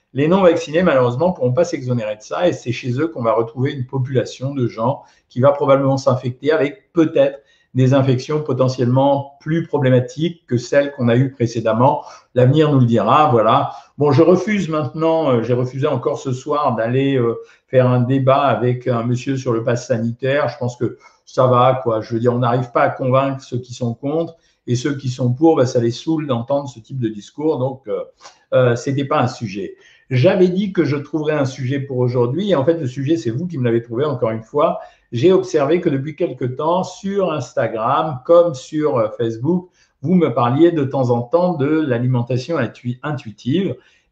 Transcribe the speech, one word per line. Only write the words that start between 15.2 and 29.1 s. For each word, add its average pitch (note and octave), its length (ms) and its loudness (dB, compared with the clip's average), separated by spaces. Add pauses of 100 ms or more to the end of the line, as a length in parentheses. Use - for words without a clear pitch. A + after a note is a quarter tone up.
euh, A#2+ 140 2
j'ai A#2 100 -2
refusé B2+ 340 -2
encore C#3 320 -2
ce C3+ 140 -6
soir B2+ 420 -2
d'aller, C3 440 0
euh, A#2 200 0 (280)
faire B2+ 200 4
un B2 140 2
débat C3 400 2
avec B2 480 0
un A#2 140 0
monsieur B2 340 -4
sur B2+ 160 -4
le A2+ 100 -2
pass A#2+ 260 -4
sanitaire. C3 600 -2
Je - 80 -8
pense B2 220 -6
que A2 180 -4 (300)
ça B2+ 220 2
va, B2+ 340 4
quoi. A2 180 -2
Je A#2 140 -6
veux A2+ 60 -2
dire, A#2+ 120 2
on A#2+ 60 -2
n'arrive B2+ 320 0
pas D#3 120 0
à C#3 60 4
convaincre C3 540 0
ceux - 160 -8
qui B2 160 -10
sont A#2+ 180 -4
contre, D#3 440 -6 (300)
et A#2+ 80 -2
ceux C3+ 220 -2
qui B2+ 140 -6
sont B2 240 -2
pour, D#3+ 220 4
bah, C3 100 4
ça B2+ 120 -2
les A#2 120 0
saoule D3+ 360 -4
d'entendre C3+ 440 -4
ce A#2 100 -20
type C3+ 180 -12
de A#2 100 -2
discours. C#3+ 500 -6
Donc, B2+ 300 -6
euh, F#2 160 -6 (500)
euh, B2+ 200 4
c'était C3+ 300 -2
pas D3 160 -2